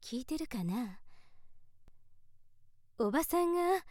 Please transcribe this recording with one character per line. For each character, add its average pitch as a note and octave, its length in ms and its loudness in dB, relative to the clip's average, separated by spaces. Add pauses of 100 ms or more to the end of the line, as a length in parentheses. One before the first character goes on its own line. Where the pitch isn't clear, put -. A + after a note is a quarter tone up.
聞 A#3 160 -6
い B3+ 80 -6
て D#4 100 -2
る D#4 100 -2
か F#3+ 180 -2
な？ G3 360 -2 (2000)
お G#3 120 4
ば D#4 140 4
さ F4 200 4
ん E4+ 100 4
が、 F4 360 4